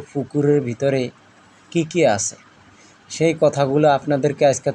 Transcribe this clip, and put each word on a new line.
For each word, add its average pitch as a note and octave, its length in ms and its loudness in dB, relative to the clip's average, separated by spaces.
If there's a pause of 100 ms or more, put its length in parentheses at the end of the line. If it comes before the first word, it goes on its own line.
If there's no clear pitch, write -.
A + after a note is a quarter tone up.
পুকুরের C#3+ 520 0
ভিতরে C3 400 -2 (680)
কি E3+ 140 0
কি D#3+ 220 -2
আছে, G#2 280 -2 (760)
সেই D#3+ 300 0
কথাগুলো C#3+ 500 2
আপনাদেরকে C#3+ 560 0
আজকে C#3 300 0